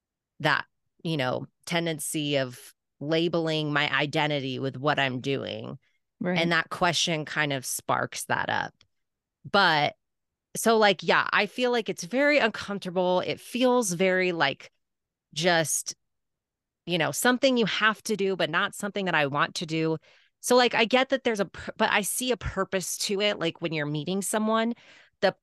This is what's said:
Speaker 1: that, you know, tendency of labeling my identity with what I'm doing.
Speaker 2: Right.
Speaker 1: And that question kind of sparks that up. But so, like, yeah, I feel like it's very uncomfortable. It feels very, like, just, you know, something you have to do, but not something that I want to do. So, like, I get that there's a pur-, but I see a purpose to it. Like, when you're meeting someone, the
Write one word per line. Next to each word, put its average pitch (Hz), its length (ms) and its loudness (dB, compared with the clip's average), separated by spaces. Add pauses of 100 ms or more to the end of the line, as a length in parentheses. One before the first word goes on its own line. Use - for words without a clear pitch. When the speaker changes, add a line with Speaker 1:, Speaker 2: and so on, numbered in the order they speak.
(420)
Speaker 1:
that, 147 240 0 (380)
you 160 140 -2
know, 127 300 -2 (180)
tendency 160 720 -2
of 127 360 -4 (260)
labeling 160 720 0
my 147 200 0
identity 139 640 -2
with 131 180 -4
what 139 220 0
I'm 127 220 0
doing. 120 560 -6 (420)
Speaker 2:
Right. 180 220 0
Speaker 1:
And 170 100 2
that 165 180 0
question 165 560 0
kind 151 280 -2
of 131 120 -6
sparks - 600 -4
that - 240 -2
up. 104 240 -2 (760)
But 165 460 4 (600)
so, 226 220 4
like, 202 260 4
yeah, 165 280 4
I 202 140 2
feel 247 260 -2
like 233 180 -2
it's - 140 -6
very 277 360 2
uncomfortable. 185 840 -2
It - 180 -4
feels 247 540 0
very, 185 380 2
like, 160 400 -2 (640)
just, 165 600 0 (920)
you 170 120 0
know, 147 140 2
something 247 460 4
you 226 80 4
have 214 380 0
to 220 140 -2
do, 190 180 0
but 165 140 0
not 185 260 -2
something 202 300 -6
that 170 100 0
I 147 120 4
want 147 280 -2
to 180 100 -6
do. 160 320 0 (440)
So, 247 140 4
like, 247 200 4
I 233 100 4
get 254 240 2
that 269 140 -2
there's 226 160 0
a 190 60 2
pur-, - 320 -14
but 214 140 2
I 208 100 2
see 247 300 -4
a 220 60 0
purpose - 640 -4
to 202 220 -2
it. 208 180 0
Like, 165 220 -4
when 165 120 -4
you're 151 120 -2
meeting 151 360 -4
someone, 220 520 0 (480)
the 190 220 2